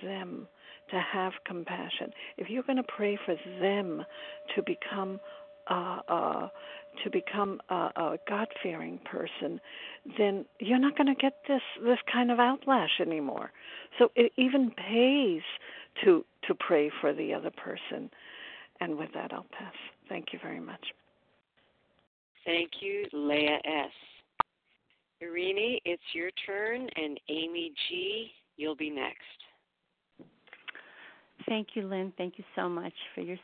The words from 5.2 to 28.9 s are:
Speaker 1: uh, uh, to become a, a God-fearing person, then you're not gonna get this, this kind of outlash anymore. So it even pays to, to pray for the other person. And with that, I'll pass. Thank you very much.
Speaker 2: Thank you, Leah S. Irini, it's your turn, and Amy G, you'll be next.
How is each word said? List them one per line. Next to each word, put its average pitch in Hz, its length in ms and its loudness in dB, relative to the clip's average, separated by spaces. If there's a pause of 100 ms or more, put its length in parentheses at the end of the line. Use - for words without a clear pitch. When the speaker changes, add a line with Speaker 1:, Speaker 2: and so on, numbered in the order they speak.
Speaker 1:
uh, 180 300 -2 (100)
uh, 170 400 0 (520)
to 208 80 -4
become 202 600 0
a, 185 60 0 (200)
a 160 220 0 (100)
God-fearing 175 800 -4
person, - 560 -6 (560)
then 202 260 4 (160)
you're 226 180 4
not 277 200 4
gonna 277 180 6
get 277 200 2 (120)
this, 277 140 2 (200)
this 233 180 6 (120)
kind 240 180 4
of 240 120 6
outlash 247 580 4
anymore. 151 540 0 (440)
So 240 200 10
it 240 180 8
even 254 360 6
pays 226 720 4 (600)
to, 175 220 10 (200)
to 180 100 2
pray 151 440 4
for 147 140 4
the 151 200 -2
other 156 180 -2
person. - 580 -8 (720)
And 165 160 -2
with 160 160 -8
that, - 180 -6
I'll - 140 -8 (120)
pass. 185 180 -12 (340)
Thank 175 240 -8
you 170 100 -10
very 165 160 -8
much. - 280 -12 (1600)
Speaker 2:
Thank 170 280 0 (100)
you, 202 320 -2
Leah 147 500 4
S. 147 280 -2 (1300)
Irini, 196 640 -4
it's 175 160 -4 (120)
your 170 180 -4 (160)
turn, 220 480 -4
and 151 240 -4 (100)
Amy 165 420 -4 (160)
G, 196 440 -6 (260)
you'll 151 180 -4
be 156 140 -4
next. 139 300 -4 (2250)